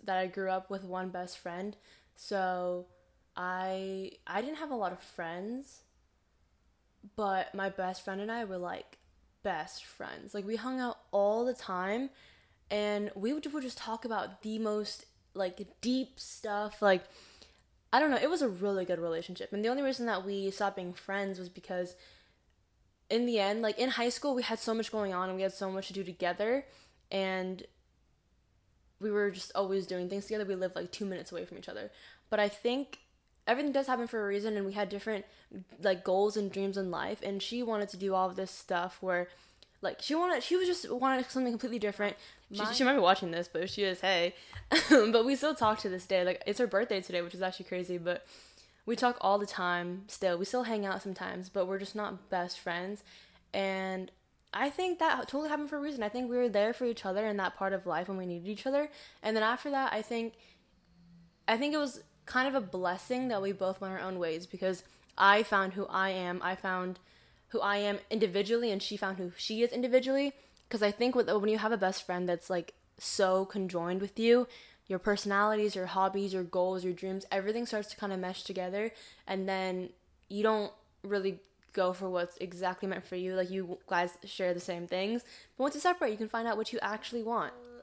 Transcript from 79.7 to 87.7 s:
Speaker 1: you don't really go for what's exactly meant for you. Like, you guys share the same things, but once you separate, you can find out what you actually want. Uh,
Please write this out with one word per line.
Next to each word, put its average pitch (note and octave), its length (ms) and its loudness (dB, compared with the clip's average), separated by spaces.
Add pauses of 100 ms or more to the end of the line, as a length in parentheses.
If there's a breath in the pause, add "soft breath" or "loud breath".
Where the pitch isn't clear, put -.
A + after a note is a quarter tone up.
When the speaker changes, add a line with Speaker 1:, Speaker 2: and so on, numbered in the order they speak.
Speaker 1:
you G3+ 140 -4
don't G#3+ 300 2 (300)
really G3 380 0 (320)
go F#3 200 2
for F#3+ 160 -4
what's F3 300 -2
exactly F#3 500 -4
meant F#3 160 -4
for F#3 120 -8
you. F#3 180 -2
Like, F#3 160 2
you F#3 360 -4
guys F3 380 2
share F3+ 300 0
the F3 60 -6
same F3 260 -4
things, G3+ 380 -2 (320 loud breath)
but B3+ 80 0
once C#4+ 100 0
you D4 60 -6
separate, F4 300 4
you G#3+ 60 -2
can G#3+ 120 -4
find A#3 200 -2
out A3 80 2
what A3 160 -4
you A#3+ 80 -2
actually A3 420 -4
want. G#3+ 320 0
Uh, - 280 -18